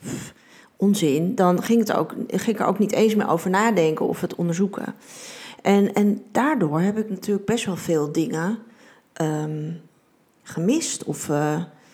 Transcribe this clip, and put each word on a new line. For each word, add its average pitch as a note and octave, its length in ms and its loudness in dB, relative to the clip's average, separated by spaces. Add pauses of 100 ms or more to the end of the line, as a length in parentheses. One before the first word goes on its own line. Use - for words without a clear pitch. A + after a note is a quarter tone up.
pff, - 320 -10 (440)
onzin," D#3+ 580 2
dan F3+ 280 4
ging A#3 160 4
het G#3+ 140 2
ook, D#3+ 220 0 (120)
ging G3+ 300 -2
ik - 40 -8
er - 60 2
ook F#3 120 0
niet G#3 140 2
eens G#3+ 220 4
meer G#3 140 2
over E3+ 220 0
nadenken F#3 580 2
of - 120 -4
het F3+ 140 -6
onderzoeken. F3 600 -2 (680)
En, G3+ 300 4
en G#3 300 2 (100)
daardoor G#3 480 2
heb G#3 180 0
ik G#3+ 120 -4
natuurlijk G3 360 -4
best A#3 180 -2
wel F#3 120 -2
veel D3+ 360 0
dingen, E3 460 -2 (540)
ehm, D3+ 580 -4 (720)
gemist - 640 -2
of, - 240 -6
eh, D3+ 320 0 (340)